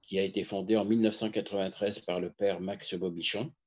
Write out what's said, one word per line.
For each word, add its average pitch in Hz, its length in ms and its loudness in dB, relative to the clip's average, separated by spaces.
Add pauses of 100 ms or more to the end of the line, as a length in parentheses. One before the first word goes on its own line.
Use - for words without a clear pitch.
qui - 180 -2
a 98 40 4
été 98 200 0
fondée 101 320 0
en 107 80 4
mille 110 160 4
neuf 110 140 4
cent 110 160 -2
quatre-vingt-treize 101 680 -2
par 90 200 -2
le 87 100 -2
père - 300 0
Max 95 340 -6
Bobichon 95 600 -2 (140)